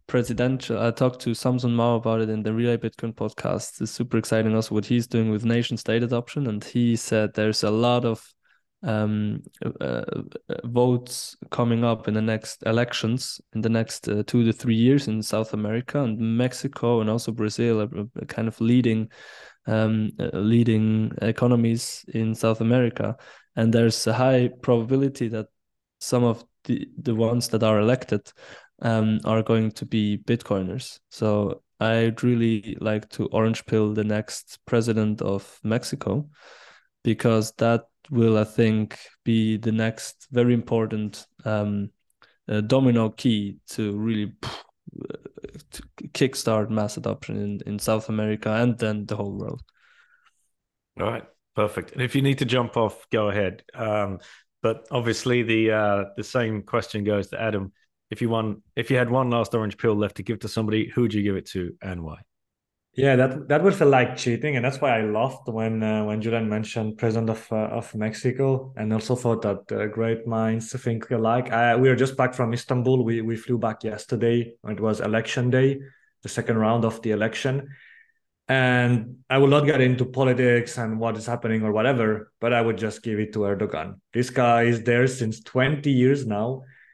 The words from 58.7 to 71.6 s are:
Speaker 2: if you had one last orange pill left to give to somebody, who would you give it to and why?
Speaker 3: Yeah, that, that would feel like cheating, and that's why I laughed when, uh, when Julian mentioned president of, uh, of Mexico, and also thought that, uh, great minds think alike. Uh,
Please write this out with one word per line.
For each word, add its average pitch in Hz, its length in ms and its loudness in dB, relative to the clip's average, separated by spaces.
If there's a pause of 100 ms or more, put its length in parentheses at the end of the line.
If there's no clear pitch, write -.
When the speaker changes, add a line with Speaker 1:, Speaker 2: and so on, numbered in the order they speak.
Speaker 2:
if 117 140 -4
you 131 80 2
had 120 140 2
one 127 180 2
last 117 240 0
orange 107 240 -2
pill 113 180 2
left 104 220 -2
to 95 60 -10
give 110 160 -4
to 110 80 -10
somebody, 110 420 -2
who 123 140 0
would 104 100 0
you 104 80 0
give 101 140 0
it 92 140 -6
to 90 300 -6
and 90 240 -10
why? 80 180 -12 (720)
Speaker 3:
Yeah, 135 200 4
that, 127 340 2
that 156 140 4
would 190 120 6
feel 151 120 4
like 127 300 4
cheating, 123 380 -2
and 120 100 -2
that's 135 160 -2
why 127 160 4
I 110 60 0
laughed 110 440 -2
when, 110 360 -2
uh, 107 200 0
when 107 180 -2
Julian 113 280 -2
mentioned 107 480 -4
president 113 320 0
of, 110 220 -6
uh, 107 160 -2
of 113 260 -8
Mexico, 127 800 -2
and 110 160 -4
also 110 240 0
thought 117 280 0
that, 101 280 -4
uh, 104 140 -2
great 113 400 -2
minds 110 480 -2
think 117 380 -4
alike. 117 400 0
Uh, 117 280 4